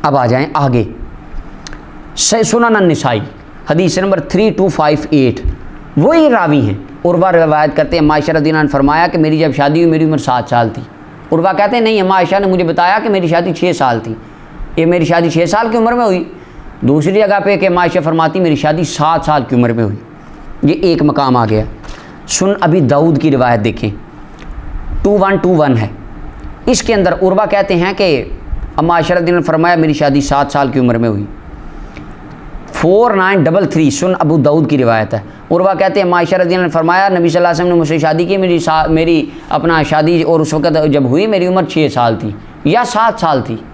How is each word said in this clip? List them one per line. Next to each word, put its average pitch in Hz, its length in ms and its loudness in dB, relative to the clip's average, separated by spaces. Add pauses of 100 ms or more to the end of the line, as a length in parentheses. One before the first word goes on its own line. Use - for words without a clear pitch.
अब 143 120 2
आ 127 100 2
जाएं 127 300 2
आगे, 127 320 2 (1300)
स-, - 340 0
सुनन 233 240 2
अन-निसाई, 143 480 2 (460)
हदीस 160 300 0
नंबर 190 220 0
थ्री 196 300 0
टू 190 180 0
फ़ाइव 151 300 0 (140)
एट, 135 300 2 (560)
वही 311 300 4
रावी 170 320 2
हैं। 101 280 -4 (160)
उर्वा 175 260 2
रिवायत 156 440 2
करते 156 220 0
हैं, 160 60 2
अम्मा 147 120 4
आयशा 151 180 0
रज़ियल्लाहु 156 180 2
अन्हा 156 120 2
ने 143 60 0
फरमाया 143 380 2
कि 170 120 -2
मेरी 156 200 2
जब 151 140 2
शादी 147 300 2
हुई 170 80 4
मेरी 160 140 2
उम्र 156 140 0
सात 123 300 -2
साल 117 220 2
थी। - 120 -10 (500)
उर्वा 170 200 2
कहते 202 240 0
हैं 226 80 2
नहीं, 220 180 2
अम्मा 190 140 2
आयशा 185 220 2
ने 202 80 0
मुझे 185 180 2
बताया 175 340 2
कि 220 100 -4
मेरी 190 200 0
शादी 170 240 0
छः 175 200 0
साल 123 280 0
थी। 110 160 -8 (640)
ये 160 80 2
मेरी 170 180 2
शादी 170 260 2
छः 170 160 0
साल 214 240 0
की 226 60 -2
उम्र 233 180 2
में 240 100 0
हुई। 180 280 -2 (520)
दूसरी 147 280 2
जगह 202 280 2
पे 196 160 0
कि 185 100 0
अम्मा 175 160 2
आयशा 175 180 0
फरमाती, 160 400 0
"मेरी 165 160 2
शादी 156 280 0
सात 156 400 -2
साल 151 180 0
की 123 140 -2
उम्र 120 160 2
में 113 120 0
हुई।" 104 140 -4 (680)
ये 151 100 4
एक 165 280 0
मकाम 139 340 2
आ 117 100 4
गया। 107 200 0 (600)
सुन 196 260 0
अबी 175 260 2
दाऊद 143 380 2
की 143 120 2
रिवायत 123 300 2
देखें, 107 300 -2 (1120)
टू 202 60 4
वन 196 280 2
टू 185 100 0
वन 151 280 2
है। 107 140 -2 (800)
इसके 240 240 0
अंदर 185 200 2
उर्वा 190 340 0
कहते 196 280 0
हैं 180 200 0
कि 156 420 0 (420)
अम्मा 165 180 2
आयशा 165 180 0
रज़ियल्लाहु 175 240 2
अन्हा - 20 2
ने - 20 -2
फरमाया 165 340 2
मेरी 160 180 2
शादी 143 260 2
सात 139 300 0
साल 139 200 0
की 131 100 0
उम्र 120 180 2
में 117 100 0
हुई। 101 200 -4 (1500)
फ़ोर 208 400 2
नाइन 190 300 2
डबल 175 220 2
थ्री 147 240 2
सुन 180 240 -2
अबू 156 240 2
दाऊद 147 280 2
की 139 100 0
रिवायत 113 380 0
है। 104 100 -6 (260)
उर्वा 185 240 2
कहते 190 260 0
हैं 190 40 2
अम्मा 175 140 2
आयशा 170 180 0
रज़ियल्लाहु 180 280 2
अन्हा - 20 0
ने 156 60 -4
फरमाया 175 360 2
नबी 170 200 2
सल्लल्लाहु 175 260 2
अलैहि - 0 -
वसल्लम 175 180 0
ने 170 60 4
मुझसे 160 200 0
शादी 160 280 0
की, 190 100 0
मेरी 180 220 0
सा-, 156 300 0
मेरी 160 440 2 (180)
अपना 160 320 0
शादी 160 400 2
और 160 180 2
उस 156 140 -2
वक़्त 156 320 2
जब 143 200 2
हुई 156 200 2
मेरी 190 200 0
उम्र 180 180 0
छः 151 240 0
साल 120 280 0
थी 107 200 -8 (300)
या 220 180 2
सात 220 360 0
साल 147 220 0
थी। 110 320 -8